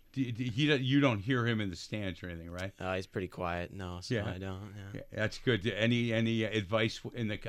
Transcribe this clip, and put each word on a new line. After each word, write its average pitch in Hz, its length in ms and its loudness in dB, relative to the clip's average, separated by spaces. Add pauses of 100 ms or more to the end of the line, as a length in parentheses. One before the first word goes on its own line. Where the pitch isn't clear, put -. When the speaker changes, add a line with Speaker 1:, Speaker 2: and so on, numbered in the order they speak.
(120)
Speaker 1:
Do, 131 180 -2
do, 120 140 -4
he, 143 320 2
you 131 240 4
don't 127 180 6
hear 117 300 2
him 113 120 4
in 104 80 0
the 85 80 -6
stands 98 460 -4
or 90 60 -6
anything, 85 240 -8
right? 92 260 -6
Speaker 2:
Uh, 92 160 -2
he's 92 140 -4
pretty 92 200 -4
quiet, 87 460 -4
no, 90 280 -8
so 127 120 -2
Speaker 1:
Yeah. 104 160 0
Speaker 2:
I 90 80 -6
don't, 95 380 -8
yeah. 98 240 -10
Speaker 1:
Yeah, - 180 -10
that's 107 200 0
good. 113 240 2
Do, 110 120 0
any, 117 380 4
any 113 320 2
advice 110 560 2 (140)
in 117 120 -2
the, 104 220 -2